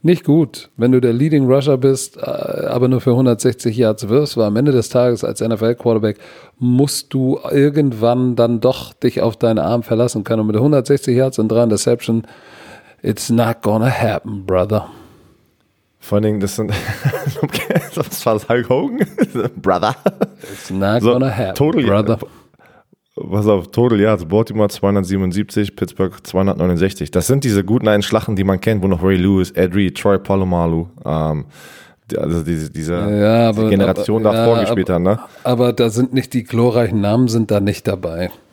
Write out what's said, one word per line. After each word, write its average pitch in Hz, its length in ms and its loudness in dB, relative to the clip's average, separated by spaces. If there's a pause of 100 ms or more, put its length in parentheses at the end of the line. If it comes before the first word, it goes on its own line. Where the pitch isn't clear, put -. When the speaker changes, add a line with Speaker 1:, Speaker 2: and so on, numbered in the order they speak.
Speaker 1:
nicht 170 200 2
gut, 147 540 0
wenn 120 140 4
du 127 100 6
der 120 120 2
Leading 143 380 2
Rusher 135 280 2
bist, 135 380 0
äh, - 40 -10
aber - 680 -2
nur 127 140 2
für 123 140 2
hundertsechzig 120 600 0
Yards 110 320 0
wirfst, 139 300 0
weil 110 80 2
am 104 100 0
Ende 139 160 2
des 123 180 0
Tages 123 340 0
als 113 180 -6
N-F-L-Quarterback 113 760 0 (420)
musst 127 520 0
du 131 280 -2 (100)
irgendwann 127 840 2
dann 117 260 2
doch - 320 -2
dich - 260 -2
auf 107 160 0
deinen 113 220 0
Arm 104 240 0
verlassen 113 420 -2
können. 113 180 0
Und 107 60 0
mit 107 120 0
hundertsechzig 135 580 2
Yards 131 220 0
und 110 80 2
drei 113 160 2
Interception, 113 640 0 (760)
it's - 300 -4
not 117 320 0
gonna 110 260 2
happen, 107 560 -4
brother. 95 440 -2 (1080)
Speaker 2:
Vor - 180 -2
allen 104 60 2
Dingen, 107 160 0
das 98 160 -4
sind, 107 160 -4 (640)
<laughs> - 640 -6
das - 320 -6
war 113 80 2
das 104 120 -6
Hulk 120 220 -2
Hogan? 175 300 -2 (320)
<laughs> - 240 -4
Brother. 95 400 0 (560)
Speaker 1:
It's - 180 -16
not 98 320 0
Speaker 2:
So, 117 120 4
Speaker 1:
gonna 127 220 0
happen, 98 200 -4
Speaker 2:
total, 151 280 0
Speaker 1:
brother. 104 360 2 (1120)
Speaker 2:
pass 101 160 -2
auf, 98 240 2
Total 117 300 2
Yards, 101 260 2
Baltimore 104 440 0
zweihundertsiebenundsiebzig, 98 1080 -2
Pittsburgh - 500 -6
zweihundertneunundsechzig. 92 840 0
Das 87 160 0
sind 139 160 2
diese 104 200 2
guten 107 240 0
alten 104 140 4
Schlachten, 110 340 -2
die 95 80 0
man 95 160 2
kennt, 110 220 0
wo 95 60 0
noch 90 160 0
Ray 95 140 4
Lewis, 95 340 2
Ed 92 240 0
Reed, 98 200 0
Troy 101 220 2
Polamalu, 87 680 0 (180)
ähm, 78 400 -2 (640)
die, - 80 -6
also 82 240 -2
diese, 78 300 -6
diese, 80 220 -6
Speaker 1:
Ja, 104 580 2
Speaker 2:
diese 107 100 -2
Speaker 1:
aber, 110 80 2
Speaker 2:
Generation 107 560 0
Speaker 1:
aber, 107 100 4
Speaker 2:
davor 117 200 2
Speaker 1:
ja, 113 60 0
Speaker 2:
gespielt 98 280 -2
Speaker 1:
aber, 90 60 0
Speaker 2:
haben, 87 80 0
ne? 104 160 2 (240)
Speaker 1:
aber 120 280 2
da 117 200 0
sind 123 220 -2
nicht 131 200 -4
die 117 100 -2
glorreichen 113 560 0
Namen, 110 280 2
sind 113 240 0
da 104 80 2
nicht 98 280 -2
dabei. 90 440 -6 (220)